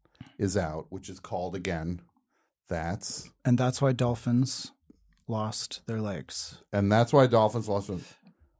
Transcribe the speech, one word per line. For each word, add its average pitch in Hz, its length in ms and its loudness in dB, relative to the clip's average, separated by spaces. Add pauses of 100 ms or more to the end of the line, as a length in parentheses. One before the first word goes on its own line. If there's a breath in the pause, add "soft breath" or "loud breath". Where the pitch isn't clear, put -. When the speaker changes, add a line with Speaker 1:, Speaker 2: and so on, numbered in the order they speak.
(380 loud breath)
Speaker 1:
is 101 180 0
out, 80 340 -2
which 95 180 -12
is 92 120 -16
called 92 340 -6
again. 87 460 -4 (680)
That's 85 600 -6 (140)
Speaker 2:
And 123 140 4
That's 127 220 0
Why 135 120 2
Dolphins 120 800 -2 (560)
Lost 110 580 -6
Their 110 140 -4
Legs. - 640 -8 (100)
Speaker 1:
And 101 180 2
That's 117 220 4
Why 135 140 10
Dolphins 110 420 4
Lost 101 200 -2
Their 92 100 -6 (600)